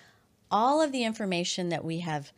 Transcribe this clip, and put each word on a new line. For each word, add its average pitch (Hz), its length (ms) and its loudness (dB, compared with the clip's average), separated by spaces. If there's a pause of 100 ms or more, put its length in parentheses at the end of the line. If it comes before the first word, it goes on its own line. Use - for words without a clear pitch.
(500)
all 254 320 4
of 302 100 2
the 262 120 -2
information 185 640 -2
that 160 160 -2
we 165 140 -4
have 156 380 -4